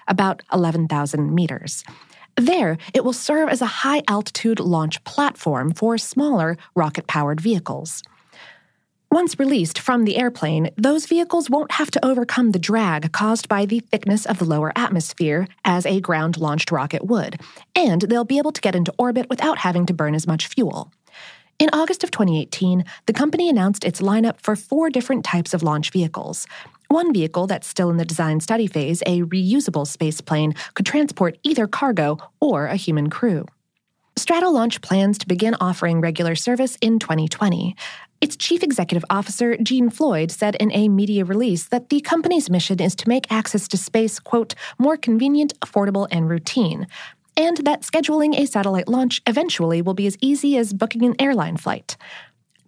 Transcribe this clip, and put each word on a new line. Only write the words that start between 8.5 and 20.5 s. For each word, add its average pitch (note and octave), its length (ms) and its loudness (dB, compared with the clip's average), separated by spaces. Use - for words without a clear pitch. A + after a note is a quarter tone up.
Once E4+ 280 2
released C4+ 400 0
from A#3+ 280 2
the G3+ 100 0
airplane, D#3+ 600 0
those C#4+ 300 2
vehicles E4+ 420 0
won't C#4+ 220 0
have D4+ 180 -2
to - 160 0
overcome B3 460 2
the F#3 80 2
drag E3 540 0
caused A3 360 0
by G3+ 160 2
the G#3+ 140 0
thickness G#3+ 480 0
of G3 140 -2
the F#3 40 0
lower D3+ 300 0
atmosphere, F3 720 0
as F3+ 220 2
a F#3+ 140 2
ground-launched D#3+ 720 0
rocket D3 340 -2
would, G3 340 -2
and G#3 260 4
they'll A#3 220 2
be C4+ 140 0
able D4 120 0
to D4+ 100 -8
get F#3+ 140 0
into F3 240 0
orbit B3 320 0
without C#4+ 280 0
having F3 280 0
to F#3 80 0
burn D3+ 220 0
as D#3 100 -2
much D#3+ 220 -2
fuel. - 420 -2